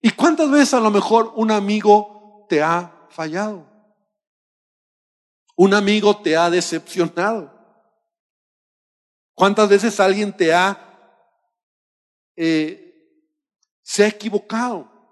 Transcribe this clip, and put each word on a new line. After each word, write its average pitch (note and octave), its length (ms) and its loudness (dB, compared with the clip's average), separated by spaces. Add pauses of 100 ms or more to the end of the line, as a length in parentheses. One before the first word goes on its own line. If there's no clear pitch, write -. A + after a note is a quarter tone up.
¿Y A3+ 100 2
cuántas D#4 400 0
veces C#4 240 2
a B3 60 2
lo A3 100 2
mejor A3 460 0
un A3 160 -2
amigo G#3 960 -2
te D3+ 120 0
ha E3+ 480 -4
fallado? E3+ 640 -10 (1800)
Un F#3+ 200 4
amigo G#3 420 2
te D#3+ 200 -2
ha E3+ 140 2
decepcionado. F3 1000 -4 (1800)
¿Cuántas G3+ 360 0
veces G3+ 320 2
alguien G3+ 360 0
te D#3+ 160 0
ha... - 720 -4 (1080)
Eh, - 960 -6 (540)
se - 200 -2
ha G#3 60 4
equivocado? G#3 840 -8 (220)